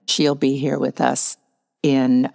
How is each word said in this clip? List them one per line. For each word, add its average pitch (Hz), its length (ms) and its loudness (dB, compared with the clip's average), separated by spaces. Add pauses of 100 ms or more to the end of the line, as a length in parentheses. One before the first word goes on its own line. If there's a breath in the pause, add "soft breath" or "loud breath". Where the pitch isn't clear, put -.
She'll 143 280 0
be 139 220 0
here 139 220 -2
with 135 200 -4
us - 380 -2 (460)
in, 131 500 2